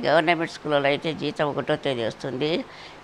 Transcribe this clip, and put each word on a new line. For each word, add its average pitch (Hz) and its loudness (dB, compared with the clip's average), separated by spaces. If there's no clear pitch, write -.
గవర్నమెంట్ 160 4
స్కూళ్ళలో 143 0
అయితే 143 0
జీతం 147 -2
ఒకటో 139 0
తేదీ 135 -2
వస్తుంది, 147 -2